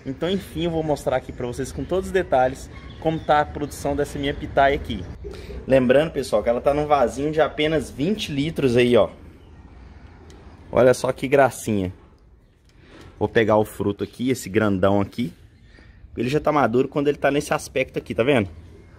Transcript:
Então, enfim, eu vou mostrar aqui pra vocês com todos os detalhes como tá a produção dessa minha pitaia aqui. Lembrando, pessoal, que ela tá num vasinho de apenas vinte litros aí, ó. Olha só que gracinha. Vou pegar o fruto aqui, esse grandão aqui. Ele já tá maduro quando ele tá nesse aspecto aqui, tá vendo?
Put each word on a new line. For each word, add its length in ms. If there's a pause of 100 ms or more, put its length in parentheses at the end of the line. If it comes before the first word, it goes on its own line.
Então, 240
enfim, 340
eu 60
vou 120
mostrar 360
aqui 140
pra 140
vocês 240
com 140
todos 220
os 60
detalhes 580 (280)
como 220
tá 200
a 40
produção 500
dessa 240
minha 140
pitaia 420
aqui. 300 (640)
Lembrando, 460
pessoal, 300
que 60
ela 140
tá 100
num 140
vasinho 440
de 120
apenas 480
vinte 420
litros 420
aí, 220
ó. 140 (1600)
Olha 220
só 180
que 160
gracinha. 640 (1300)
Vou 100
pegar 300
o 80
fruto 360
aqui, 280
esse 180
grandão 540
aqui. 280 (840)
Ele 120
já 100
tá 140
maduro 340
quando 220
ele 100
tá 100
nesse 240
aspecto 460
aqui, 160
tá 80
vendo? 260 (500)